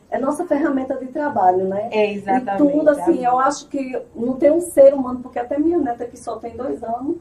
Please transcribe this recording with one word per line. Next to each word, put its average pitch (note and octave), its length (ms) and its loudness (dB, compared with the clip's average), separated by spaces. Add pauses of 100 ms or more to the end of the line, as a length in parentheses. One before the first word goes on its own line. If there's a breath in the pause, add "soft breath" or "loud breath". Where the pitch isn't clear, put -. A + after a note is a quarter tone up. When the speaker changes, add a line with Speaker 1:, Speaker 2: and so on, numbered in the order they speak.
(100)
Speaker 1:
é - 80 -4
nossa C#4+ 280 -2
ferramenta C#4 500 0
de C4 100 -10
trabalho, F#3+ 600 0
né? G3+ 260 -4
Speaker 2:
É, G#3 200 2
exatamente. B3+ 600 0
Speaker 1:
E D4+ 40 2
tudo, D4+ 120 4
assim, C#4+ 340 0
eu B3 140 2
acho C#4+ 300 0
que C4 300 -6 (160)
não B3 200 -4
tem C#4+ 160 4
um E4+ 100 4
ser C#4 340 6
humano, B3+ 260 -4
porque A#3+ 180 -10
até A#3+ 200 -4
minha E4 200 2
neta, A#3+ 280 -4
que - 120 -16
só A3 180 -8
tem A3+ 200 -12
dois B3 260 -6
anos B3 380 -4